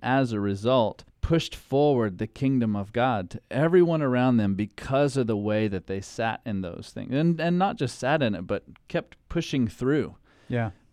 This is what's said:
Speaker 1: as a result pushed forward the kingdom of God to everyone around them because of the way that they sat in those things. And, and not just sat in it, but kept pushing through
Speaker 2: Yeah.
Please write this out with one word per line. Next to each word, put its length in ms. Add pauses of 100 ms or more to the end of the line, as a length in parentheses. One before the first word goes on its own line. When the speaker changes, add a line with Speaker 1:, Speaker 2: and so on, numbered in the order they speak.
Speaker 1:
as 300
a 80
result 640 (160)
pushed 340
forward 640
the 100
kingdom 480
of 160
God 380
to 100 (100)
everyone 520
around 360
them 180
because 600
of 120
the 100
way 320
that 180
they 140
sat 440
in 160
those 320
things. 200
And, 260
and 180
not 200
just 200
sat 240
in 140
it, 100
but 180 (260)
kept 260 (140)
pushing 400
through 460 (340)
Speaker 2:
Yeah. 220 (220)